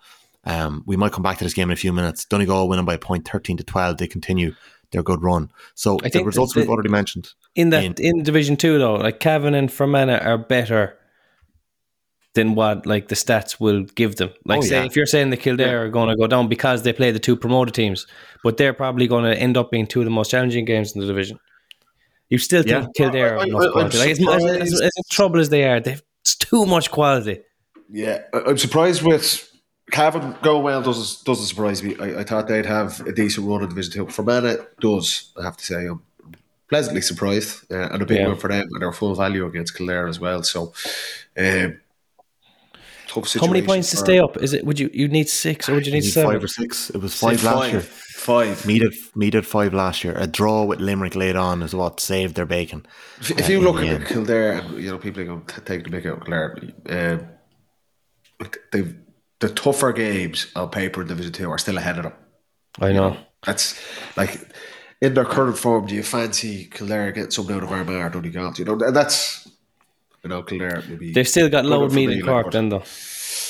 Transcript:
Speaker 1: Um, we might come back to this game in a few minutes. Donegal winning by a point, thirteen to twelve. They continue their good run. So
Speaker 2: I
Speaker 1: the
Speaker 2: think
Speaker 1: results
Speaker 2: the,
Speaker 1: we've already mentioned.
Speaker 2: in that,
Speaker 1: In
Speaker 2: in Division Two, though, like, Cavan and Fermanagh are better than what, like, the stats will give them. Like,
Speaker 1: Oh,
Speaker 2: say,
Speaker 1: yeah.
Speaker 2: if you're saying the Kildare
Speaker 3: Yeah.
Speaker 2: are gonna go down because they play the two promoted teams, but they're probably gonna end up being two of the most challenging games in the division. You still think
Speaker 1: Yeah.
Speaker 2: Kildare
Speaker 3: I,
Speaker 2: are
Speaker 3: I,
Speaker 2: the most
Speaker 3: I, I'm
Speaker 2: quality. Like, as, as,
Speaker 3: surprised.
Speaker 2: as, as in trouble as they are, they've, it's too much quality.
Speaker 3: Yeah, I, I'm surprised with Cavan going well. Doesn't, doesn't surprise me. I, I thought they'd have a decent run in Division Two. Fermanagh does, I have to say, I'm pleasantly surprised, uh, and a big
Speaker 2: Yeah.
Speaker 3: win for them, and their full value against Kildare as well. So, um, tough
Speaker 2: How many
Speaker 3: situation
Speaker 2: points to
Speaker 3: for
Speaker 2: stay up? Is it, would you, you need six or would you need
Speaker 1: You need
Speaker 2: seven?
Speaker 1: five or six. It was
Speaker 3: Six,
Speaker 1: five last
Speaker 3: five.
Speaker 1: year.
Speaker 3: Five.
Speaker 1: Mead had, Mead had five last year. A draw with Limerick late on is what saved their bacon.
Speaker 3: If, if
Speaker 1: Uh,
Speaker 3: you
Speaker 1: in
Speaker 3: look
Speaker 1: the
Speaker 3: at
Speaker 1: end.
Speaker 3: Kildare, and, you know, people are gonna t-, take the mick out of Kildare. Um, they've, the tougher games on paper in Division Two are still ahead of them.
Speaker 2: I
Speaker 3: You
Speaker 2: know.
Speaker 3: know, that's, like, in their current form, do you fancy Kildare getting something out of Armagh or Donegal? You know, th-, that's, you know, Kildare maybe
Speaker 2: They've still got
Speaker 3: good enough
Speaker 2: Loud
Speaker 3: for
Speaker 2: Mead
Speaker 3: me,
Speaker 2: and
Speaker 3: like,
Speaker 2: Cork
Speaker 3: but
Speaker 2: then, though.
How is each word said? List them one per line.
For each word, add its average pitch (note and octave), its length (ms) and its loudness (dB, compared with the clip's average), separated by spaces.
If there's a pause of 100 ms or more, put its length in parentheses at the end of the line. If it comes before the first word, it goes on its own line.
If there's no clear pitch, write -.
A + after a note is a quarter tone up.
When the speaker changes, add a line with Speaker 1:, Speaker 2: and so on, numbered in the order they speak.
(440)
Speaker 1:
Um, D#2+ 420 -4
we F#2+ 100 -2
might G2+ 160 2
come F#2 120 -4
back F#2 140 0
to F2 60 -4
this F2 100 -4
game F#2 160 0
in - 40 2
a - 20 -2
few F#2 160 0
minutes. F2 320 -2
Donegal F#2+ 440 2
winning F#2 160 2
by F2 100 0
a D#2+ 40 -6
point, F2+ 280 -4
thirteen G2 300 -6
to - 80 -10
twelve. F2+ 340 -2
They F2+ 80 -4
continue F2 480 -2 (380)
their F2+ 100 -2
good E2 200 0
run. F2 280 0 (240)
So G2+ 240 0
Speaker 2:
I - 60 -6
Speaker 1:
the A#2+ 60 -2
Speaker 2:
think F#3 160 0
Speaker 1:
results C3 280 0
Speaker 2:
the, - 60 2
Speaker 1:
we've B2+ 100 0
already A2 180 0
mentioned. G2+ 420 -2 (260)
Speaker 2:
in E3+ 140 4
that, D#3 140 4
Speaker 1:
In F3 140 -4
Speaker 2:
in E3+ 240 2
Division D3 340 4
Two, D#3 220 4
though, A#2 160 4
like, G#2 260 0
Cavan D3 340 2
and C#3 160 2
Fermanagh C3+ 540 2
are A2+ 140 2
better A2+ 580 0 (1400)
than A2 200 4
what, G#2+ 320 2
like, G#2 220 0
the - 60 -2
stats - 440 0
will G#2 240 4
give G#2+ 340 0
them. F#2+ 140 -2 (140)
Like, D3 140 2
Speaker 1:
Oh, D3 40 2
Speaker 2:
say, C3+ 180 2
Speaker 1:
yeah. B2+ 40 -2
Speaker 2:
if B2+ 100 -8
you're D3 120 4
saying C#3 240 2
the B2+ 60 0
Kildare B2+ 320 2
Speaker 3:
Yeah. B2 60 0
Speaker 2:
are A2+ 140 -2
gonna A2+ 280 2
go A2 100 4
down A#2+ 220 4
because A#2+ 340 0
they A#2+ 100 2
play B2+ 180 2
the A2 80 -2
two A#2 180 2
promoted B2 380 2
teams, G2+ 320 0 (380)
but A2+ 140 2
they're C#3 160 4
probably B2+ 340 0
gonna A#2 240 4
end B2+ 240 2
up A#2+ 140 2
being A2+ 160 0
two B2 140 0
of A#2+ 40 2
the A2+ 60 0
most A2 200 0
challenging B2 340 0
games A2 300 0
in G2+ 60 -6
the G2 60 -2
division. G2 320 -2 (920)
You B2 100 2
still F3 240 4
think B2 220 2
Speaker 1:
Yeah. - 20 -8 (100)
Speaker 2:
Kildare B2+ 340 4
Speaker 3:
I, - 20 -2
Speaker 2:
are A2 80 0
Speaker 3:
I, G3 60 0
Speaker 2:
the - 60 -2
most - 100 4
Speaker 3:
I, F3+ 40 6
I'm F3 60 2
Speaker 2:
quality. - 260 2
Like, C3 120 4
as, D3 80 0
as, F3 60 6
Speaker 3:
surprised. F3 220 4 (160)
Speaker 2:
as, F3 180 0
as F3+ 160 2
in F3+ 140 -6
trouble F3 300 4
as D#3 80 4
they C#3+ 160 4
are, B2 160 4
they've, B2+ 220 -6 (180)
it's - 160 0
too - 300 2
much F3 240 2
quality. B2+ 500 2 (500)
Speaker 3:
Yeah, G#2+ 300 -4 (120)
I, A#2 140 0
I'm C#3 120 2
surprised D#3 440 2
with - 480 2 (400)
Cavan D3+ 520 0
going D3+ 200 4
well. C#3 200 0
Doesn't, A2+ 420 -4
doesn't A#2 220 0
surprise G2 360 -2
me. G2+ 160 -6
I, G2 220 -8
I G2+ 40 -6
thought G#2+ 220 -2
they'd G#2+ 200 -2
have G#2+ 400 -4
a - 60 -6
decent G#2 360 0
run G#2 140 -2
in F#2+ 80 -6
Division F2 240 -8
Two. F#2+ 180 -6
Fermanagh A#2+ 460 0 (220)
does, G2 600 -2
I - 40 -8
have F2+ 120 -8
to - 80 -16
say, F2+ 220 -6
I'm E2+ 160 -8 (640)
pleasantly D3 320 0
surprised, G2+ 720 -2
uh, F#2 180 -4
and G2 120 -4
a F#2+ 40 -2
big A2 120 4
Speaker 2:
Yeah. G2 100 4
Speaker 3:
win G2+ 80 0
for F#2+ 120 -6
them, G2 220 -2
and - 120 -8
their F2+ 100 -4
full G2+ 220 -2
value F#2+ 320 -2
against E2+ 280 -8
Kildare F2+ 320 -4
as E2+ 140 -8
well. F2+ 220 -4
So, E2+ 320 -6 (640)
um, F#2 420 0 (1300)
tough - 260 -6
Speaker 2:
How - 140 2
many F#3 140 4
Speaker 3:
situation - 40 -4
Speaker 2:
points F#3 280 2
to E3+ 40 -2
Speaker 3:
for G3 80 -2
Speaker 2:
stay F#3 140 6
up? E3+ 180 4
Is C3+ 160 -2
it, - 140 -2
would D3 120 0
you, C#3+ 140 -2
you D3 160 0
need D3+ 220 2
six - 400 -2
or - 20 4
would C#3+ 140 2
you C#3 60 -2
need D3 120 2
Speaker 1:
You - 40 2
need - 40 0
Speaker 2:
seven? D#3 200 4
Speaker 1:
five G2+ 120 0
or G2 40 -6
six. - 420 -8
It - 100 -8
was F#2+ 140 -6
Speaker 3:
Six, A#2 260 2
Speaker 1:
five A2 40 0
last A#2 200 4
Speaker 3:
five. A#2+ 80 -2
Speaker 1:
year. G#2 100 0
Speaker 3:
Five. - 840 -2
Speaker 1:
Mead A2 160 4
had, A2+ 100 2 (220)
Mead G#2 180 0
had G#2+ 140 2
five G#2 260 0
last F#2+ 320 -2
year. F2 140 -4
A F#2+ 80 -2
draw G#2+ 380 2
with G2+ 160 -2
Limerick F#2+ 360 -2
late F#2 200 0
on F2+ 260 0
is E2 120 -6
what F2+ 260 -4
saved F#2+ 340 -2
their F2 100 -2
bacon. E2 400 -4 (360)
Speaker 3:
If, B2 100 -6
if E3 180 0
Speaker 1:
Uh, F#3+ 40 4
Speaker 3:
you G3 80 4
Speaker 1:
in F3+ 40 6
Speaker 3:
look F3 120 4
Speaker 1:
the D#3 120 -2
Speaker 3:
at D#3+ 60 2
Speaker 1:
end. D3 120 -4
Speaker 3:
Kildare, A2 520 0
and, E2+ 240 -10
you F#2+ 80 -8
know, F#2+ 80 -8
people G2 240 -10
are - 20 -6
gonna F2 220 -10
t-, - 180 -16
take F#2 200 -6
the D#2+ 60 -12
mick E2 140 -8
out E2 140 -8
of - 80 -18
Kildare. D#2+ 320 -4 (1800)
Um, - 80 -12 (240)
they've, F2+ 220 -4 (460)
the G#2+ 80 0
tougher C#3 440 0
games G2 640 -4
on F2+ 140 -6
paper F#2+ 300 -6
in F2+ 80 -8
Division F2 240 -8
Two F#2 180 -8
are D#2 80 -6
still F#2 200 -4
ahead F2 180 -4
of E2+ 80 -6
them. D#2+ 80 -10 (680)
Speaker 2:
I G2 80 0
Speaker 3:
You G2 60 2
Speaker 2:
know. F#2+ 160 4
Speaker 3:
know, F#2 60 -8 (280)
that's, - 360 -4 (360)
like, F#2+ 240 -4 (600)
in C3 140 2
their C3 100 4
current B2+ 320 0
form, A2+ 300 2
do G2 80 -6
you G#2 80 -6
fancy G#2+ 640 -6
Kildare G2+ 460 -6
getting G#2 180 -8
something G2+ 260 -4
out F#2 60 -4
of F2 80 -10
Armagh F#2 240 -4 (120)
or E2+ 40 -4
Donegal? F2 480 -8
You F2+ 60 -6
know, G#2+ 120 -2
th-, A2+ 160 0
that's, - 560 0 (760)
you E2+ 60 -12
know, F2+ 120 -6
Kildare F2 460 -6
maybe E2 240 -12
Speaker 2:
They've B2 160 2
still E3 200 4
got C#3+ 140 4
Speaker 3:
good C3+ 60 0
enough D3 140 4
Speaker 2:
Loud C#3 80 2
Speaker 3:
for C3+ 40 0
Speaker 2:
Mead C3+ 140 4
Speaker 3:
me, - 80 0
Speaker 2:
and F#2+ 100 -4
Speaker 3:
like, C3 60 0
Speaker 2:
Cork A#2 140 2
Speaker 3:
but F2 60 -6
Speaker 2:
then, A2 160 2
though. G2 140 0 (680)